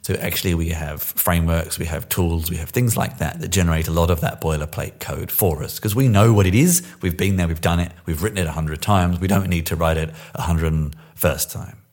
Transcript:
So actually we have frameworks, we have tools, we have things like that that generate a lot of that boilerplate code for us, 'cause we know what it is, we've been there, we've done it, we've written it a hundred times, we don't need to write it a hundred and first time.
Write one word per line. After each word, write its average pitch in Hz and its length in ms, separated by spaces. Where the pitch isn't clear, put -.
So - 100
actually 85 400
we 82 160
have 76 340
frameworks, 82 720
we - 100
have 76 200
tools, 82 420
we 85 60
have 80 140
things 123 260
like - 220
that - 240
that 92 80
generate 82 400
a - 20
lot 85 180
of 85 120
that - 180
boilerplate 76 600
code - 300
for 80 320
us, - 180
'cause 107 140
we 131 140
know 110 240
what 101 160
it 92 80
is, 170 260
we've 85 160
been 98 180
there, 87 100
we've 80 140
done 87 220
it, 85 100
we've 80 180
written 104 140
it 87 100
a 78 60
hundred 78 280
times, 87 380
we 92 80
don't 95 220
need 82 160
to 85 100
write 80 220
it 80 180
a - 100
hundred 80 280
and 78 240
first - 380
time. - 240